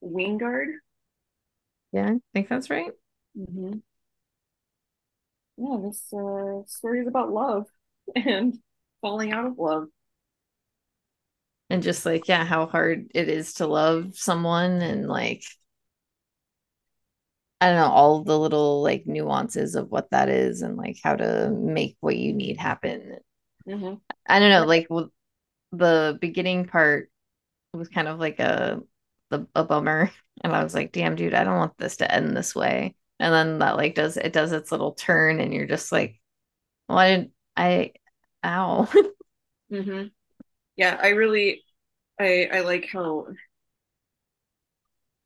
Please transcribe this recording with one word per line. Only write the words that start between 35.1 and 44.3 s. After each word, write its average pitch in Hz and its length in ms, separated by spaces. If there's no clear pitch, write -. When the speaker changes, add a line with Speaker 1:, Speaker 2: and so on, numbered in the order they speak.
Speaker 2:
and 156 120
you're 147 140
just - 240
like, - 280
"Why 185 300
did - 140
I, 180 360
ow." 180 480
<laughs> 403 200
Speaker 1:
Mm-hmm. 196 360
Yeah, 180 240
I 196 80
really, 214 540
I, 180 320
I 190 100
like 180 300
how 165 360